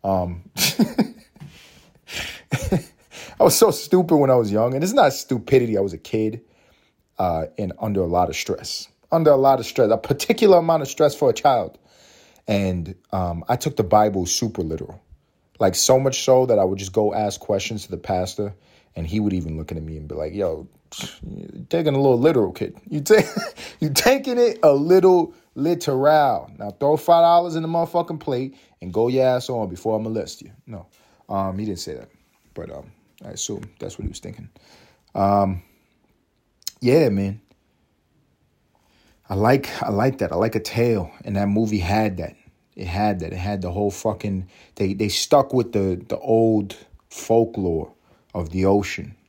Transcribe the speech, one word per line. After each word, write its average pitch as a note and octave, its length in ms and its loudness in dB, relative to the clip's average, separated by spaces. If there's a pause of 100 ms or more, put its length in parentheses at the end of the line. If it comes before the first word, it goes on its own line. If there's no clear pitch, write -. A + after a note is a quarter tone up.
Um, F2+ 480 -4
<laughs> - 60 -14 (2750)
I - 40 6
was - 140 4
so A3 140 6
stupid F3 460 2
when C#3+ 120 4
I - 60 6
was A2 160 2
young. A2+ 240 2
And D3 80 -2
it's G3 100 -2
not F3+ 200 4
stupidity. A#2+ 640 0
I G2 40 2
was G2 120 -2
a D#2+ 40 -12
kid, A2 440 -4 (760)
uh, E2+ 280 -2 (120)
and F#2+ 220 -6
under G#2 220 -2
a F2 60 0
lot F2 220 2
of D2 60 -8
stress. - 520 -8 (240)
Under D#3+ 200 4
a C3+ 60 6
lot C3+ 220 4
of A2+ 60 -6
stress. A2 260 2
A A2 60 4
particular F#3+ 600 2
amount E3 240 2
of C#3 60 -6
stress D3 280 0
for C3+ 140 2
a A2+ 40 0
child. A#2 440 0 (720)
And, F#2 480 -2 (160)
um, F2 360 -4
I B2 80 0
took - 200 -6
the A2 80 0
Bible G2 420 2
super F2 360 -4
literal. D#2+ 400 -8 (580)
Like, F#2+ 160 2
so C3 240 4
much C3+ 240 -2
so C3 240 4
that A2 120 4
I G2 40 4
would F#2+ 140 0
just F#2+ 160 -12
go G#2+ 200 0
ask G#2+ 260 -4
questions G2+ 460 -4
to - 60 -14
the F2 60 -10
pastor, F#2+ 560 -6 (420)
and E2 120 -6
he G#2 120 -2
would G#2 140 0
even D#2+ 240 -6
look D#2+ 140 -10
at D#2+ 100 -8
me D#2 160 -12
and D2+ 100 -14
be D2+ 80 -12
like, D#2 180 -8
"Yo, F2 340 -4 (560)
you're - 460 -14
taking D#3 260 0
a C3+ 60 2
little C3 180 4
literal, B2+ 320 4
kid. - 260 -8 (120)
You D3+ 120 -4
ta-, G3+ 220 6 (260)
<laughs> - 300 -18
you D3+ 100 -2
taking B3+ 480 2
it A#3+ 240 2
a D3 120 8
little F3 600 4 (220)
literal. C#3+ 1040 2
Now G#2 120 -10
throw D3 260 0
five E3+ 260 4
dollars E3+ 320 4
in E3 60 -2
the D#3+ 80 -6
motherfucking E3+ 500 -2
plate C3+ 380 -6 (240)
and F2 120 -12
go A2+ 140 2
your B2+ 180 2
ass B2+ 240 0
on A2+ 200 -4
before A2 280 -4
I A2 60 -4
molest A2 380 -8
you." - 100 -20 (160)
No, G2+ 200 -16 (420)
um, G2 280 -4
he G#2+ 80 -6
didn't G2 140 -6
say - 140 -10
that, A1+ 160 -16 (440)
but, E2 160 -12
um, - 220 -18 (320)
I - 60 -16
assume G2+ 340 -10 (160)
that's - 180 -12
what - 60 -10
he G2 60 -6
was F#2+ 100 -14
thinking. - 300 -16 (640)
Um, G2 480 0 (1160)
yeah, C3 280 4
man. G2 320 -2 (1900)
I F#2+ 60 -6
like, B2 360 2 (120)
I - 80 -4
like A#2 300 0
that. F2+ 120 -2
I D#2+ 40 -6
like A2 200 0
a A2 40 0
tale, A2+ 520 -2 (120)
and G2+ 120 -6
that G2+ 120 0
movie G#2+ 320 0
had G2 380 -2
that. E2 180 -10 (400)
It G2 100 -12
had F#2+ 360 -2
that. E2+ 120 -8
It F#2 40 -10
had F#2+ 240 -6
the F2+ 100 -6
whole G2+ 180 -2
fucking, G2 600 -6 (260)
they, G2 180 -2
they G2+ 160 -2
stuck - 440 2
with A#2+ 180 0
the, F#2+ 360 -2
the - 120 -6
old A2+ 560 2 (340)
folklore G2 800 -2 (440)
of E2 160 -6
the F#2 140 0
ocean G2 500 0 (140)